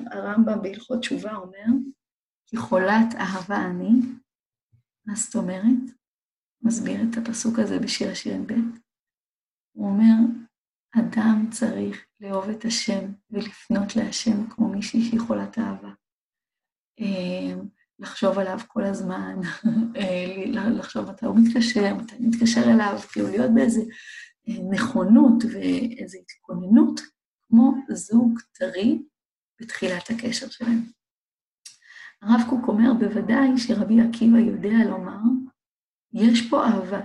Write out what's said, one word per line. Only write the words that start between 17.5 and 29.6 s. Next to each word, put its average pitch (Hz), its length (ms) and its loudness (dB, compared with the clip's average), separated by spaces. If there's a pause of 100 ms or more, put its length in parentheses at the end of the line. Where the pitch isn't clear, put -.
לחשוב 196 400 -2
עליו 185 280 -4
כל 202 160 -6
הזמן, 190 520 -6 (320)
<laughs> 226 300 0
אה, 185 480 -4
ל-, 226 340 -2
לחשוב 208 300 -8
מתי 208 160 -10
הוא 202 140 2
מתקשר, 226 540 4
מתי - 220 -10
הוא 233 120 -2
מתקשר 226 340 2 (120)
אליו, 208 260 2 (120)
כאילו 202 160 -4
להיות 226 280 0
באיזה 226 260 4 (680)
אה, - 40 -4 (180)
נכונות 226 720 6 (100)
ואיזו - 640 -6
התכוננות, 180 840 2 (400)
כמו 254 320 6 (200)
זוג 233 460 2 (120)
טרי 185 520 -2 (580)